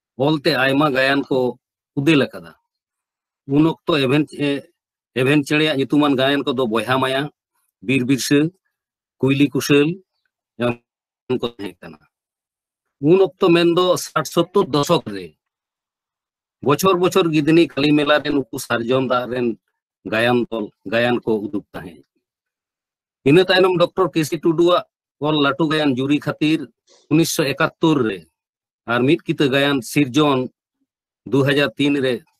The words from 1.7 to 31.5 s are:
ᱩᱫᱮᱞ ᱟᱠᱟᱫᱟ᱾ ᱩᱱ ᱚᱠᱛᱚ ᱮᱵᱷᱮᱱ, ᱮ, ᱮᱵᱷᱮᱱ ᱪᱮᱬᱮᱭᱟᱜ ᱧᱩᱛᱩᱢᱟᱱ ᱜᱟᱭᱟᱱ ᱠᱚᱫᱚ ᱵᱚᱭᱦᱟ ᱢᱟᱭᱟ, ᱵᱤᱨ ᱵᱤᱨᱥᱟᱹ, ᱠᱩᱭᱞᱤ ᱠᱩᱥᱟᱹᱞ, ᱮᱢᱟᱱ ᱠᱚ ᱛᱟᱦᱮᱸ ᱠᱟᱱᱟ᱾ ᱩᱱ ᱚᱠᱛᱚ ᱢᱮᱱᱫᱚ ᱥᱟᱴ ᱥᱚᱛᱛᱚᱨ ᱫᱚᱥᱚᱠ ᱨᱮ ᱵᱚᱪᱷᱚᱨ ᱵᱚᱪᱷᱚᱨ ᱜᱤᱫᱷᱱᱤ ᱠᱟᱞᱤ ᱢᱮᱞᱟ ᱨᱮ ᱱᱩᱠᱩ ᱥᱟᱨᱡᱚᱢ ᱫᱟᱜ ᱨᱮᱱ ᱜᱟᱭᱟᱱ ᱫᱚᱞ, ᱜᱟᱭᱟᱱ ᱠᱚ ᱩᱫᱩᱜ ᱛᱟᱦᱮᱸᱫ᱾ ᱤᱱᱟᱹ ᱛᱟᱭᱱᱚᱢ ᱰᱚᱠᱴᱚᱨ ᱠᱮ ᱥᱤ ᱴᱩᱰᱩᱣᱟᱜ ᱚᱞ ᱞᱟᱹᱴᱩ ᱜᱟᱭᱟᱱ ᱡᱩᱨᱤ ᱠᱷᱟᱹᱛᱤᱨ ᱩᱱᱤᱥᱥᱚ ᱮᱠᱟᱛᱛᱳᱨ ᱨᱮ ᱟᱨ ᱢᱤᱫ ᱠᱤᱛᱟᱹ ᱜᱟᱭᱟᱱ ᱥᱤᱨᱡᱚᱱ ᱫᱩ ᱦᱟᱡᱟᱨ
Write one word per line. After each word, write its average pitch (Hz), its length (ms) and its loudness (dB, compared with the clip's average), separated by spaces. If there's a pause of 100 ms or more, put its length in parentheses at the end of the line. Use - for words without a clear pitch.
ᱩᱫᱮᱞ 143 260 2
ᱟᱠᱟᱫᱟ᱾ 85 300 -10 (960)
ᱩᱱ 147 180 4
ᱚᱠᱛᱚ 165 320 -4
ᱮᱵᱷᱮᱱ, 139 260 2 (140)
ᱮ, 143 100 -2 (680)
ᱮᱵᱷᱮᱱ 135 280 2
ᱪᱮᱬᱮᱭᱟᱜ 151 320 0
ᱧᱩᱛᱩᱢᱟᱱ 143 400 0
ᱜᱟᱭᱟᱱ 135 280 0
ᱠᱚᱫᱚ 131 220 -2
ᱵᱚᱭᱦᱟ 117 320 -2
ᱢᱟᱭᱟ, 131 240 -2 (600)
ᱵᱤᱨ 123 240 -2
ᱵᱤᱨᱥᱟᱹ, 139 340 0 (800)
ᱠᱩᱭᱞᱤ 139 280 2
ᱠᱩᱥᱟᱹᱞ, 143 400 2 (680)
ᱮᱢᱟᱱ 120 180 -2 (540)
ᱠᱚ 120 180 -4
ᱛᱟᱦᱮᱸ 101 280 -14
ᱠᱟᱱᱟ᱾ 82 220 -20 (1040)
ᱩᱱ 170 180 4
ᱚᱠᱛᱚ 190 280 0
ᱢᱮᱱᱫᱚ 170 360 2 (120)
ᱥᱟᱴ - 300 -6
ᱥᱚᱛᱛᱚᱨ 185 400 0
ᱫᱚᱥᱚᱠ 147 400 0
ᱨᱮ 95 200 -12 (1400)
ᱵᱚᱪᱷᱚᱨ 165 360 2
ᱵᱚᱪᱷᱚᱨ 180 300 2
ᱜᱤᱫᱷᱱᱤ 156 400 2
ᱠᱟᱞᱤ 143 240 -2
ᱢᱮᱞᱟ 147 260 2
ᱨᱮ 143 120 -6
ᱱᱩᱠᱩ 143 280 -4
ᱥᱟᱨᱡᱚᱢ 120 500 -2
ᱫᱟᱜ 123 220 -2
ᱨᱮᱱ 123 160 -4 (600)
ᱜᱟᱭᱟᱱ 117 400 0
ᱫᱚᱞ, 110 180 -6 (200)
ᱜᱟᱭᱟᱱ 117 360 -2
ᱠᱚ 117 180 -2
ᱩᱫᱩᱜ 98 320 -8
ᱛᱟᱦᱮᱸᱫ᱾ 80 340 -18 (1200)
ᱤᱱᱟᱹ 160 180 6
ᱛᱟᱭᱱᱚᱢ 185 340 2
ᱰᱚᱠᱴᱚᱨ 175 320 0
ᱠᱮ 160 140 -2
ᱥᱤ 165 140 -6
ᱴᱩᱰᱩᱣᱟᱜ 170 460 0 (360)
ᱚᱞ 147 220 -2
ᱞᱟᱹᱴᱩ 139 260 0
ᱜᱟᱭᱟᱱ 151 260 0
ᱡᱩᱨᱤ 139 260 -2
ᱠᱷᱟᱹᱛᱤᱨ 156 400 -2 (500)
ᱩᱱᱤᱥᱥᱚ 160 340 0
ᱮᱠᱟᱛᱛᱳᱨ 151 580 0
ᱨᱮ 98 160 -4 (680)
ᱟᱨ 120 160 0
ᱢᱤᱫ 151 200 2
ᱠᱤᱛᱟᱹ 165 260 -2
ᱜᱟᱭᱟᱱ 139 340 0
ᱥᱤᱨᱡᱚᱱ 139 580 0 (840)
ᱫᱩ 113 180 0
ᱦᱟᱡᱟᱨ 139 260 0